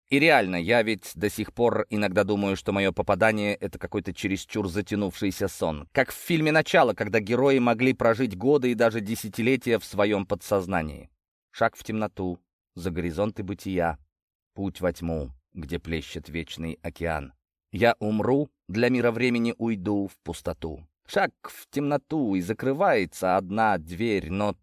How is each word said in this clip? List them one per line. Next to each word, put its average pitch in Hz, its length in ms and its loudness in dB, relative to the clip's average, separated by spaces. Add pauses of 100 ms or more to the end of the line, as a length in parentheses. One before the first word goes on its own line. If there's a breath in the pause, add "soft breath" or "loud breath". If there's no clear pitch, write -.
И 139 120 4
реально, 127 420 4
я 110 220 4
ведь 107 320 -4
до 90 120 0
сих - 240 -6
пор 107 380 0
иногда 104 320 0
думаю, 101 320 2
что - 160 -4
моё 98 220 2
попадание — 104 680 2
это 101 200 -8
какой-то 92 340 -6
чересчур 98 540 -4
затянувшийся 98 800 -2
сон. 78 420 -4
Как - 220 0
в - 20 -10
фильме 156 380 0
«Начало», 156 400 4
когда 104 260 0
герои 123 400 4
могли 120 360 2
прожить 113 440 2
годы 127 320 2
и 120 60 0
даже 113 240 2
десятилетия 113 800 0
в - 40 -16
своём 101 400 2
подсознании. 87 840 -2 (400)
Шаг - 240 0
в - 80 -20
темноту, 101 560 -4 (380)
за 87 160 -6
горизонты 87 500 -4
бытия, 90 560 -2 (560)
путь 98 260 -6
во 87 120 0
тьму, 80 400 -4 (200)
где 82 280 -8
плещет 80 480 -8
вечный 80 520 -8
океан. 80 520 -6 (400)
Я 117 260 4
умру, 110 520 0 (180)
для 113 200 2
мира 120 220 2
времени 117 480 0
уйду 104 480 -2
в - 160 -12
пустоту. 80 640 -8 (240)
Шаг 196 220 0 (100)
в - 280 -18
темноту, 143 640 -2
и 92 80 2
закрывается 110 960 0
одна 101 400 0
дверь, 87 520 -2
но 101 320 -2